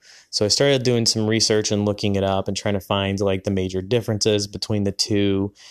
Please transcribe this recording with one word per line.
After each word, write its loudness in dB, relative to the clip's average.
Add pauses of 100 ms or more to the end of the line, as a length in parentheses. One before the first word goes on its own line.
(320)
So 0
I 2
started 2
doing 2
some 0
research 2
and 2
looking 0
it 0
up 0
and -4
trying -2
to -2
find, -2
like, 0
the -2
major -2
differences 0
between -4
the 0
two. 0 (180)